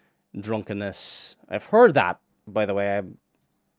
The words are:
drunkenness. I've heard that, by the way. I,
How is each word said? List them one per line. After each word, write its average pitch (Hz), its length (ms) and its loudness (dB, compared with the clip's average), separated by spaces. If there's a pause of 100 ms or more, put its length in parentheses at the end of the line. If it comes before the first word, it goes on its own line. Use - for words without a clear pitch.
(380)
drunkenness. 101 1000 -8 (100)
I've - 180 -6
heard 220 280 6
that, 92 260 0 (260)
by 107 200 -2
the 98 80 -2
way. 101 240 0
I, 101 60 -4 (760)